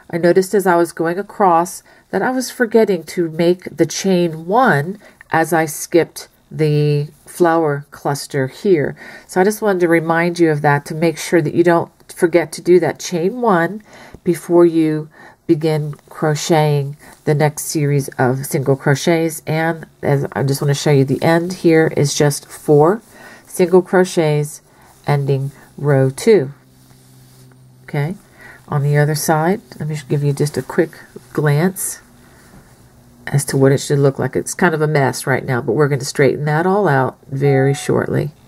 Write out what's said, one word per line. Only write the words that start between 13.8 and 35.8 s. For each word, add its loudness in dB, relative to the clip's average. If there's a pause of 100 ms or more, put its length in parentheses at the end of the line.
before 2
you 0 (380)
begin 0 (140)
crocheting 0 (280)
the 0
next -2
series -2
of -2
single -2
crochets. -2
And -4 (160)
as -2
I -4
just -2
want 0
to -2
show 2
you, 4
the -2
end 0
here 2
is 0
just 0
four 2 (520)
single 4
crochets 0 (440)
ending -2 (260)
row 2
two. 2 (1300)
Okay, -6 (500)
on -2
the 2
other 2
side, 0 (180)
let -8
me -6 (120)
give -2
you 0
just -4
a -4
quick -2 (420)
glance -2 (1300)
as -2
to -6
what 4
it 2
should -2
look 0
like. -4
It's -6
kind 0
of -2
a 0
mess 0
right -2
now, -4
but -2
we're 2